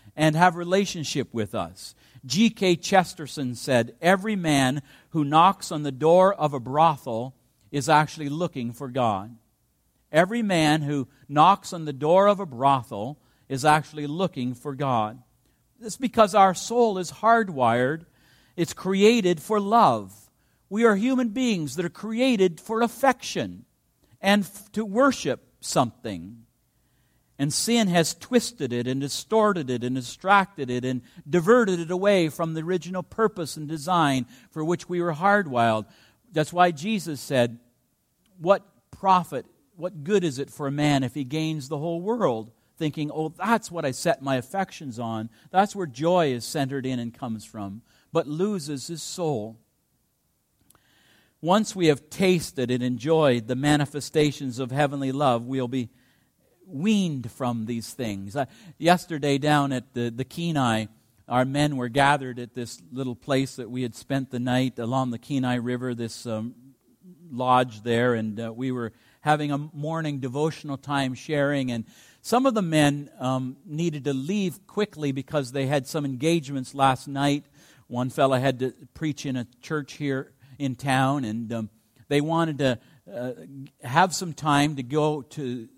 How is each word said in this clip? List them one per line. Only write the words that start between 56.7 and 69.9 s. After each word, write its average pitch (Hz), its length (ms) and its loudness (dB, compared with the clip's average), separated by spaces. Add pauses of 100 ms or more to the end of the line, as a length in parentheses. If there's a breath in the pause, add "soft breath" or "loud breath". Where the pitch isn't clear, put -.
weaned 160 600 0
from 120 320 -4
these 117 300 -8
things. 101 420 -8
I, 160 100 -2 (300 loud breath)
yesterday 151 600 0
down 143 340 2
at 123 220 -6
the, 120 160 -2
the 123 140 -6
Kenai, 131 640 0 (400)
our 127 200 2
men 143 300 0
were 123 120 -4
gathered 135 500 2
at 120 160 -12
this 120 280 -10 (100)
little 127 240 -6
place 135 400 -2
that 117 140 -12
we 127 120 -6
had 117 120 -6
spent 135 360 -6
the 123 80 -6
night 127 400 0
along 127 320 -2
the 117 80 -8
Kenai 127 360 -2
River, 123 400 -4
this, 117 320 -8
um, 110 280 -6 (760)
lodge 127 520 2
there, 120 320 2
and, 110 240 -4
uh, 113 140 -8
we 127 180 -6
were 120 220 -6 (300 soft breath)
having 151 280 0
a 143 80 -2
morning 151 640 -6